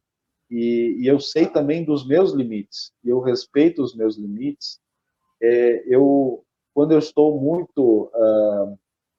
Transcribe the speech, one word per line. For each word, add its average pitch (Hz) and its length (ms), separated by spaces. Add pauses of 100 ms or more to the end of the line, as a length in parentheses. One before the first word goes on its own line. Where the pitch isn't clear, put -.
(500)
e, 117 500
e 123 60
eu 139 140
sei 160 260
também 156 380
dos 143 220
meus 165 260
limites, 113 600 (120)
e 120 60
eu 123 100
respeito 143 640
os 117 120
meus 110 220
limites, 107 640 (600)
é, 120 440
eu, 135 560 (300)
quando 151 200
eu 156 60
estou 151 400
muito, 135 760
ah, 107 580 (460)